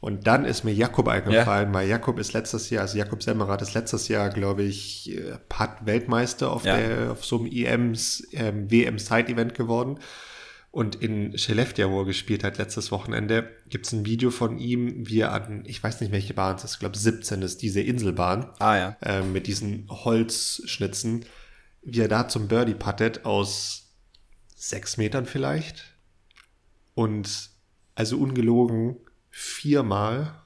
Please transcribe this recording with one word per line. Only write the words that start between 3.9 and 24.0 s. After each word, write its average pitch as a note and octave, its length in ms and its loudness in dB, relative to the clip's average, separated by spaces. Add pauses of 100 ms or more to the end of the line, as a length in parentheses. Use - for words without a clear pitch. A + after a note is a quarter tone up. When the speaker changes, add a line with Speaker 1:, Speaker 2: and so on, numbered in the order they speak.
Speaker 1:
Jahr, G#2 220 2
glaub G2 280 0
ich, G2+ 580 -4
äh, - 220 -8 (120)
Putt-Weltmeister A#2+ 1000 0
auf - 140 -2
Speaker 2:
Ja. G2 120 4
Speaker 1:
der, A#2 340 0
auf A#2 120 -8
so - 140 0
einem A#2 80 0
I A#2+ 200 -2
Ms, A#2+ 680 0
ähm, G#2 400 -2
W-M-Side-Event A#2 840 4
geworden. B2 460 -2 (720)
Und G#2+ 260 -2
in G#2 380 -2
Skellefteå, G#2+ 540 2
wo G2 120 0
er F#2+ 40 0
gespielt G2 380 -2
hat G2 160 -4
letztes G2 320 -6
Wochenende, A2+ 580 0 (200)
gibt's - 220 -6
ein G#2+ 140 -2
Video A2+ 240 2
von A#2+ 300 -2
ihm, A#2+ 500 -2
wie A2 120 4
er A2+ 120 2
an, G#2 320 -6
ich - 180 -12
weiß A2 160 -2
nicht, G2+ 120 -2
welche G2 240 -2
Bahn F#2+ 220 0
es - 60 -12
ist, - 100 -8
ich - 60 -12
glaub, G2+ 160 -4
siebzehn G#2 460 0
ist F2+ 220 -6
diese G2+ 180 0
Inselbahn, G2+ 800 0
Speaker 2:
Ah, G#2 180 6
ja. F#2+ 240 -2
Speaker 1:
ähm, F#2+ 320 0
mit F#2+ 140 -2
diesen G2+ 420 -4
Holzschnitzen, A2+ 1400 -2 (560)
wie A#2 200 0
er G#2+ 60 4
da G#2+ 200 2
zum G#2+ 200 -2
Birdie A2+ 280 2
puttet G#2 500 -2
aus G2+ 600 -2 (680)